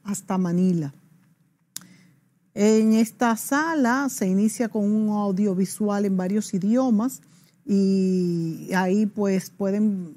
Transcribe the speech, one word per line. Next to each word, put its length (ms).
hasta 360
Manila. 540
En 420
esta 420
sala 720
se 160
inicia 420
con 160
un 260
audiovisual 920
en 120
varios 360
idiomas 680
y 1080
ahí, 320
pues, 440
pueden 680